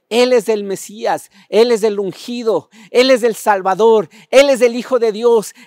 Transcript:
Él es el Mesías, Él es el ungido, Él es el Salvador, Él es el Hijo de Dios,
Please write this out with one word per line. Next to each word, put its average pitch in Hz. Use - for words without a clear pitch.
Él 247
es 240
el 208
Mesías, 196
Él 226
es 214
el 208
ungido, 214
Él 254
es 233
el 233
Salvador, 202
Él 277
es 254
el 240
Hijo 247
de 220
Dios, 226